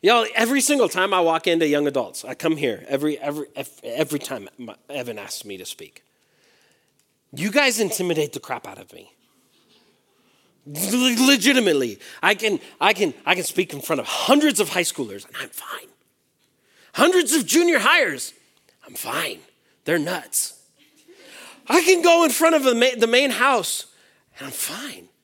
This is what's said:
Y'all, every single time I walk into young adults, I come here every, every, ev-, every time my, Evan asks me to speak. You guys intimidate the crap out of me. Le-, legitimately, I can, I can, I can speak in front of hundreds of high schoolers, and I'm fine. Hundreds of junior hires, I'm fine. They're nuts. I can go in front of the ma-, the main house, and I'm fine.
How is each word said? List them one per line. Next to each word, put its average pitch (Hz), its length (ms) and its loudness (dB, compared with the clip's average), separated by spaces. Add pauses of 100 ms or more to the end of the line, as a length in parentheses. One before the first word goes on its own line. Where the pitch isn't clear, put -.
Y'all, 226 320 4
every 233 260 2
single 262 280 2
time 190 260 0
I 185 60 2
walk 165 260 2
into 165 220 2
young 147 180 2
adults, 131 380 -4
I 127 100 -10
come 160 220 -2
here 120 320 -4
every, 143 300 -2
every, 147 360 -6
ev-, - 280 -14
every 139 360 -4
time 110 300 -10 (100)
my, 113 180 -16 (120)
Evan 120 300 -10
asks - 260 -12
me 101 120 -12
to 92 80 -14
speak. - 400 -18 (1300)
You 196 180 -4
guys 254 280 2
intimidate 170 540 -2
the 139 80 -10
crap - 260 -10
out 95 120 -16
of - 140 -20
me. 87 200 -20 (1500)
Le-, 226 600 0
legitimately, 202 720 2 (240)
I 190 120 4
can, 208 240 -2 (220)
I 208 140 4
can, 190 180 0 (140)
I 180 80 2
can 180 100 -4
speak - 280 -4
in 143 80 -10
front 143 200 -4
of 113 60 -8
hundreds 294 540 2
of 190 100 -2
high 180 120 -2
schoolers, 104 440 -8
and - 100 -20
I'm - 140 -12
fine. - 380 -14 (1080)
Hundreds 330 380 2
of 294 120 2
junior 339 360 2
hires, 208 520 2 (520)
I'm 123 100 -20
fine. 139 460 -8 (440)
They're 165 140 0
nuts. - 640 -6 (1040)
I 330 160 4
can 339 200 4
go 339 220 6
in 302 60 4
front 320 240 2
of 294 80 4
the 262 120 4
ma-, 247 220 2
the 226 100 2
main 254 240 4
house, 240 560 0 (520)
and 135 80 -16
I'm 135 60 -14
fine. - 560 -12 (160)